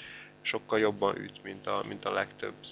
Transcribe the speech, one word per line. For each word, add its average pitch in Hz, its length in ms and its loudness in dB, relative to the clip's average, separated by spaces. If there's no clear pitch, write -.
sokkal 110 360 0
jobban 101 380 4
üt, 98 260 -10
mint 98 240 -8
a, 101 220 0
mint 101 160 -8
a 98 80 0
legtöbb 101 420 -2